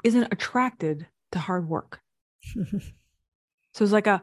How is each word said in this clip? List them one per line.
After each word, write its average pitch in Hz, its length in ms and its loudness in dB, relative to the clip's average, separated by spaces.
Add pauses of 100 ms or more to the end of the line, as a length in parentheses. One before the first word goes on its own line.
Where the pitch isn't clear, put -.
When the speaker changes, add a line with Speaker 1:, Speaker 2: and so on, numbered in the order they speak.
Speaker 1:
isn't 233 280 4
attracted 185 720 -2 (260)
to 180 80 -4
hard 180 280 -2
work. - 340 -6 (540)
Speaker 2:
<laughs> 240 40 -6 (1120)
Speaker 1:
So - 100 0
it's 202 100 4
like 214 140 4
a, 190 160 2